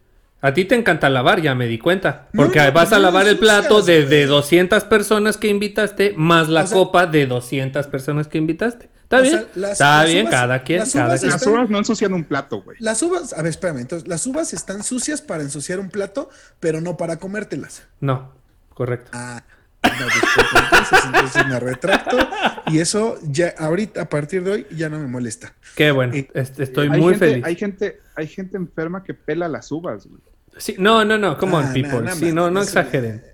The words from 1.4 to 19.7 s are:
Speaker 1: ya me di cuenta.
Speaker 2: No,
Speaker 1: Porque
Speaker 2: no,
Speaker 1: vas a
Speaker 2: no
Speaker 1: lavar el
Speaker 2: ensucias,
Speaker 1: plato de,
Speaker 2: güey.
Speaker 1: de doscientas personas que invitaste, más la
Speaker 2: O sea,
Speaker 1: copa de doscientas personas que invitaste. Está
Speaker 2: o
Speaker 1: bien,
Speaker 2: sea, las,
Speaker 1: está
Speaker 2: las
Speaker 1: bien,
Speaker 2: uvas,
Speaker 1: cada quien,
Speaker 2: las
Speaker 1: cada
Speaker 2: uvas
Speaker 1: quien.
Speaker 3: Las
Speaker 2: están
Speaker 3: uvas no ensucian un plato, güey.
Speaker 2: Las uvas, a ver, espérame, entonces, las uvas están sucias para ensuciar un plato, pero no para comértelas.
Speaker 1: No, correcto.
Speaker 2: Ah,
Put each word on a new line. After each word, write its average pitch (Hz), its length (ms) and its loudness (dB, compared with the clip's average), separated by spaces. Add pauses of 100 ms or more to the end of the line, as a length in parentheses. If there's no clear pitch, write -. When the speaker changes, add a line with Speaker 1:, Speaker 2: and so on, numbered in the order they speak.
Speaker 1:
ya 139 140 0
me 123 120 -2
di 113 120 -4
cuenta. 170 540 -2
Speaker 2:
No, 214 100 4
Speaker 1:
Porque 349 160 4
Speaker 2:
no, 139 140 6
Speaker 1:
vas 165 180 6
a 214 60 6
Speaker 2:
no 196 60 6
Speaker 1:
lavar 185 240 4
el 208 80 6
Speaker 2:
ensucias, 214 260 6
Speaker 1:
plato 214 200 4
de, 170 180 6
Speaker 2:
güey. 139 100 2
Speaker 1:
de 147 160 4
doscientas 175 580 2
personas 208 540 0
que 220 100 -2
invitaste, 202 680 -2
más 160 320 4
la 160 140 2
Speaker 2:
O 185 40 -2
sea, 190 100 0
Speaker 1:
copa 180 300 4
de 151 200 2
doscientas 135 600 -4
personas 147 400 -6
que 160 120 -4
invitaste. 165 500 -4 (140)
Está 254 160 2
Speaker 2:
o - 20 8
Speaker 1:
bien, 269 140 4
Speaker 2:
sea, 440 200 -4
las, 262 160 -6
Speaker 1:
está 143 300 6
Speaker 2:
las 160 100 6
Speaker 1:
bien, 180 120 2
Speaker 2:
uvas, 220 100 -2
Speaker 1:
cada 127 300 0
quien, 170 160 -2
Speaker 2:
las 214 140 -4
Speaker 1:
cada 127 140 2
Speaker 2:
uvas 127 140 2
Speaker 1:
quien. - 100 0
Speaker 3:
Las - 100 -2
Speaker 2:
están - 120 2
Speaker 3:
uvas 233 160 0
no 208 80 0
ensucian 208 360 -2
un 175 120 -4
plato, 127 360 -6
güey. - 200 -20
Speaker 2:
Las 220 220 -4
uvas, 339 300 -4
a - 40 -12
ver, 160 140 -4
espérame, 160 280 -6
entonces, 151 280 -10
las 175 200 -6
uvas 294 260 -4
están 196 300 -10
sucias 262 380 -6
para 160 220 -8
ensuciar 151 360 -8
un 196 100 -10
plato, 196 400 -8 (300)
pero 160 220 -2
no 170 160 -6
para 165 220 -6
comértelas. 190 640 -10 (180)
Speaker 1:
No, 131 320 -4 (400)
correcto. 123 400 -8
Speaker 2:
Ah, 123 300 -14 (380)